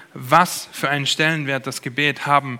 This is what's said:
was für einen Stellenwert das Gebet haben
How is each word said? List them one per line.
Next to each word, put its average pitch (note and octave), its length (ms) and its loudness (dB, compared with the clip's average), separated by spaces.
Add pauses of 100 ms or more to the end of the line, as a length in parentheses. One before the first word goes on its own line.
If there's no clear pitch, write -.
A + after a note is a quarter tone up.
(140)
was C#3+ 580 2
für - 160 -4
einen C#3+ 180 0
Stellenwert D3 600 0
das C3+ 160 -8
Gebet C#3+ 440 -2
haben C3+ 340 2